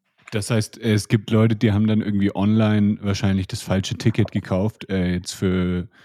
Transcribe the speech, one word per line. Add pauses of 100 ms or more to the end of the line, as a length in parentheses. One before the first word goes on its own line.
(320)
Das
heißt,
es
gibt
Leute,
die
haben
dann
irgendwie
online
wahrscheinlich
das
falsche
Ticket
gekauft,
äh,
jetzt
für, (160)